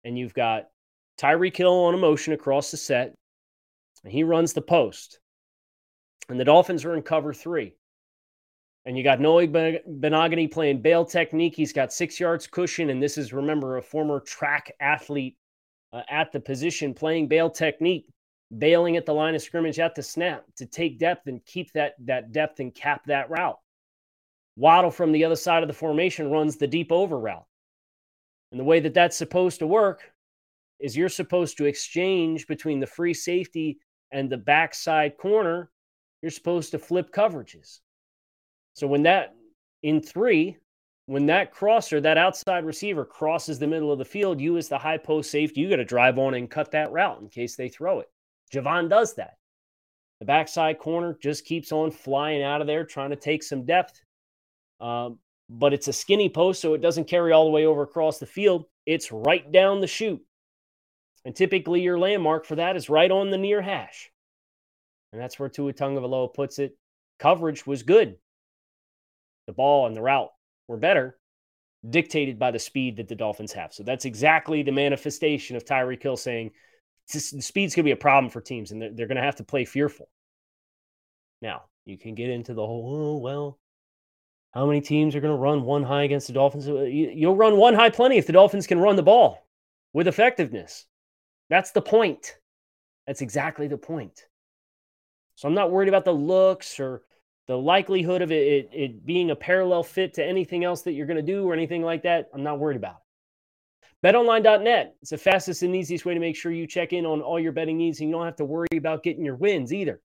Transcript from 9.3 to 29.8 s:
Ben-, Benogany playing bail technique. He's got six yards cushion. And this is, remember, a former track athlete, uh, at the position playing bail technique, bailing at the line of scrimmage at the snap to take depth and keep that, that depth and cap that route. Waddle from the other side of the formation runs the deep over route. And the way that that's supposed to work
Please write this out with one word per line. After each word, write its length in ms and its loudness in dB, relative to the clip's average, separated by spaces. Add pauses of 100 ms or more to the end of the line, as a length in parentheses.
Ben-, 400 0
Benogany 640 0
playing 300 0
bail 220 4
technique. 520 0
He's 180 -4
got 180 -2
six 280 -6
yards 260 -2
cushion. 460 -4
And 100 -4
this 160 -2
is, 160 -8
remember, 440 -4
a 40 -6
former 380 -4
track 600 -6
athlete, 560 -4 (560)
uh, 160 -12
at 240 -4
the 80 -6
position 540 -6
playing 340 -2
bail 220 2
technique, 560 -4 (500)
bailing 400 4
at 120 -4
the 60 0
line 200 0
of 80 -4
scrimmage 380 -4
at 160 -2
the 80 -10
snap 400 -6 (120)
to 120 -14
take 320 -6
depth 260 -2
and 200 -12
keep 280 -12
that, 220 -2 (100)
that 260 -6
depth 280 -4
and 160 -10
cap 320 -4
that 220 -2
route. 280 -4 (960)
Waddle 360 6
from 200 0
the 140 4
other 100 2
side 280 0
of 40 -4
the 60 -8
formation 560 -2
runs 280 0
the 100 0
deep 240 -2
over 280 0
route. 260 -8 (1040)
And 80 -10
the 60 -6
way 160 6
that 120 -2
that's 240 4
supposed 420 -2
to 80 -2
work 440 2 (680)